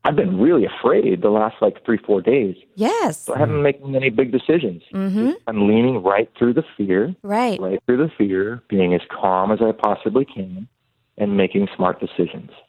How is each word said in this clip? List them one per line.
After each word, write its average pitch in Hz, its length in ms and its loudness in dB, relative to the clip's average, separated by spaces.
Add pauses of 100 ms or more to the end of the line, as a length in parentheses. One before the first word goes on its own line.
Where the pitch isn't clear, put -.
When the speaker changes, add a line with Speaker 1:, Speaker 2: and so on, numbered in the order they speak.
Speaker 1:
I've 147 120 0
been 92 220 0
really 127 280 4
afraid 98 560 0
the 104 80 2
last, 107 320 0
like, 101 240 0
three, 113 120 0
four 101 220 0
days. 107 340 0 (200)
Speaker 2:
Yes. 254 480 -2
Speaker 1:
So - 120 -6
I 131 40 -4
haven't 151 180 0
Speaker 3:
Mm. 147 60 0
Speaker 1:
making 139 340 -2
any 131 140 0
big 120 200 0
decisions. 127 520 -2 (100)
Speaker 2:
Mm-hmm. 196 380 -2 (160)
Speaker 1:
I'm 208 200 0
leaning 131 360 2
right 98 260 2 (100)
through 120 160 2
the 160 100 0 (120)
fear, 101 460 0
Speaker 2:
Right. 214 380 -2
Speaker 1:
right 95 260 -4
through 123 120 2
the 156 200 0
fear, 101 500 -2
being 92 260 2
as 85 140 0
calm 95 440 0
as 107 100 0
I 110 100 2
possibly 107 540 0
can, 95 420 -12 (480)
and 202 200 -2
making 98 400 2
smart 92 220 0
decisions. - 520 -6 (180)